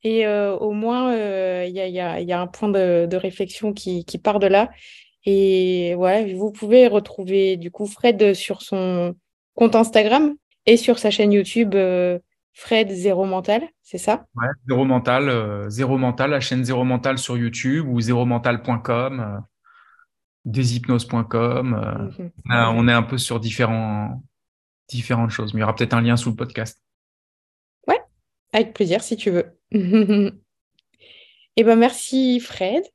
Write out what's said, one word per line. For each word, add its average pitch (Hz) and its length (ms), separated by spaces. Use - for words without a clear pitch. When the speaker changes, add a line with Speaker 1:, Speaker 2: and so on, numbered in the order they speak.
Speaker 1:
Et, 220 240
euh, 202 300
au 214 160
moins, 240 420
euh, 190 540
il 180 60
y 190 60
a, 190 60
il 185 80
y 180 60
a, 170 200
il 175 80
y 175 40
a 175 80
un 180 80
point 214 200
de, 180 400
de 175 80
réflexion 190 560
qui, 180 320
qui - 140
part 208 220
de 196 80
là. 196 200
Et 185 720
ouais, 190 380
vous 202 160
pouvez 220 380
retrouver, 196 680
du 170 140
coup, 208 160
Fred 202 480
sur 190 280
son 180 520
compte 226 220
Instagram 226 580
et 226 100
sur 233 220
sa 214 140
chaîne 208 200
YouTube, 202 440
euh, 180 420
Fred 220 380
Zéro 190 360
Mental, 190 360
c'est - 160
ça ? - 360
Speaker 2:
Ouais, 117 120
Zéro 131 160
Mental, 131 440
euh, 104 400
Zéro 127 300
Mental, 131 320
la 147 100
chaîne 127 240
Zéro 131 200
Mental 127 340
sur 127 200
YouTube 131 500
ou 120 120
zéro 120 260
mental 120 360
point 120 180
com, 127 400
euh, 104 200
deshypnose 120 600
point 117 180
com, 120 500
euh, 107 500
Speaker 1:
Mhm. 175 60
Speaker 2:
on - 40
a, 117 200
on 117 180
est 120 40
un 117 120
peu 127 140
sur 123 220
différents, 113 840
différentes 117 420
choses, 107 240
mais 110 40
il 107 40
y - 20
aura 110 120
peut-être 120 180
un 117 80
lien 120 140
sous 120 140
le 107 60
podcast. 117 440
Speaker 1:
Ouais, 480 140
avec 226 220
plaisir 190 280
si - 140
tu 214 140
veux. 175 240
<laughs> 202 720
Eh 226 80
ben, 226 120
merci 247 640
Fred. 233 420